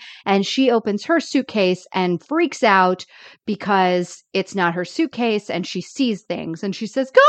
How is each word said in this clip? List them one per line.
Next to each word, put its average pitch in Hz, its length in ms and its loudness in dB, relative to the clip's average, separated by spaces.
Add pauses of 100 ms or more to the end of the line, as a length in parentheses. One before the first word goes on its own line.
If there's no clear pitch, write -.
(260)
and 196 180 2
she 262 260 2
opens 220 340 0
her 330 160 2
suitcase 196 720 0
and 180 320 0
freaks 311 400 0
out 185 400 4 (420)
because 185 840 0
it's 190 220 -4
not 175 200 0
her 175 100 -4
suitcase, 226 640 -2
and 175 160 -4
she 185 160 -6
sees 233 400 -2
things, 160 400 -8
and 196 120 -4
she 220 120 -8
says, 262 240 -4 (180)